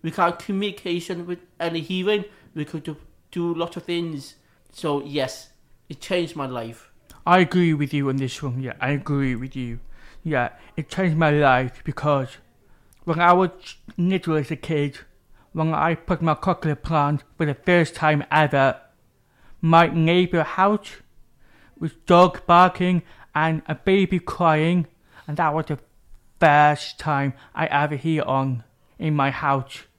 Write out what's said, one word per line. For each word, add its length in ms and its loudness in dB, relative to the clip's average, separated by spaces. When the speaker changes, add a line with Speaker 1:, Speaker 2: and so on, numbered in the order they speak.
Speaker 1:
We 100 -6
can 220 0
communication 920 -6
with 140 -10
any 220 -4
hearing. 440 -2
We 120 -6
could 180 -10
do, 140 -10
do 220 -4
lots 240 -6
of 60 -12
things. 520 -8
So 340 -4
yes, 460 -8
it 140 -16
changed 340 -4
my 120 -8
life. 440 -12
Speaker 2:
I 140 6
agree 340 4
with 200 -2
you 160 -2
on 80 -2
this 240 -6
one. 200 -6
Yeah, 200 -10
I 100 -2
agree 440 -2
with 200 -12
you. 240 -10
Yeah, 260 -2
it 140 -8
changed 280 -2
my 140 2
life 540 2
because 520 -4
when 140 -2
I 140 6
was 180 2
little 380 0
as 160 -2
a 40 -4
kid, 440 -4
when 200 0
I 220 0
put 260 -4
my 140 0
cochlear 460 -2
plant 420 0
for 80 -2
the 80 -2
first 420 2
time 360 0
ever, 480 2
my 260 6
neighbour 560 2
house 460 0
was 140 -6
dog 400 4
barking 560 4
and 340 0
a 80 -4
baby 440 2
crying, 680 0
and 100 -8
that 160 0
was 140 -4
the 120 -6
first 600 4
time 340 -2
I 120 -2
ever 280 -2
hear 280 -2
on 400 -4
in 180 -2
my 160 0
house 520 -4